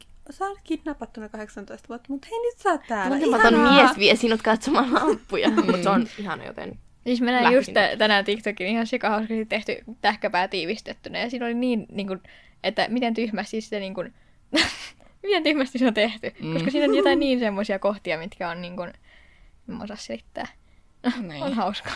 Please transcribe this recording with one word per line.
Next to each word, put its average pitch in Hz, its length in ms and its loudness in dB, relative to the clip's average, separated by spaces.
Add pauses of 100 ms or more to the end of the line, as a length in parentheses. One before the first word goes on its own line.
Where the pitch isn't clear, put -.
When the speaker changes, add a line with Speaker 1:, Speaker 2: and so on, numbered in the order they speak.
(300)
Speaker 1:
sä 381 160 -8
oot 403 180 -6
kidnapattuna 277 680 -8
kahdeksantoista 214 600 -14
vuotta, 240 240 -12
mut 269 180 -8
hei, 453 80 -4 (120)
nyt - 80 -10
sä 415 100 0
oot 311 180 0
täällä. 208 220 -2 (100)
Speaker 2:
Tuntematon 233 340 6
Speaker 1:
Ihanaa." 277 300 8
Speaker 2:
mies 254 140 6
vie 202 180 6
sinut 226 260 2
katsomaan 247 520 2
lamppuja. - 560 0
Speaker 3:
Mm. 185 340 2
Speaker 2:
Se 190 60 2
on 196 180 4 (100)
ihana, 202 280 -8
joten - 340 -12 (240)
Speaker 4:
Siis 247 180 0
mä 240 100 2
näin 247 120 4
Speaker 2:
lähdin 247 140 6
Speaker 4:
just 277 100 2
tä-, 190 60 -10
Speaker 2:
tekemään. 202 240 2
Speaker 4:
tänään 214 280 4
TikTokin 208 420 -4
ihan 226 200 -2
sikahauskasti 220 580 -2
tehty 214 320 -4 (240)
tähkäpää 202 460 0
tiivistettynä, 185 720 -6
ja 220 100 -4
siinä 247 160 -6
oli 233 80 -2
niin, 240 380 0
niinku, 196 260 -6 (460)
että 196 260 0
miten 240 240 0
tyhmästi 220 480 -4
sitä 214 180 -8
niinku, 190 240 -8 (600)
<laughs> - 600 -12
miten 392 200 0
tyhmästi 294 360 0
se 254 80 4
on 220 60 2
tehty, 220 380 -2 (100)
Speaker 3:
Mm. 156 120 -6
Speaker 4:
koska 165 180 0
siinä 294 140 2
on 427 100 4
jotain 349 240 4
niin 262 200 2
semmosia 208 400 -2
kohtia, 196 380 -2
mitkä 175 320 -8
on 170 120 -8
niinku, 180 200 -10
en 175 120 -10 (720)
mä - 160 -10
osaa 208 140 -12
selittää. - 500 -12 (560)
<laughs> 240 240 -2
Speaker 3:
Niin. - 160 -10
Speaker 4:
On 277 100 -2
hauskaa. 202 420 -4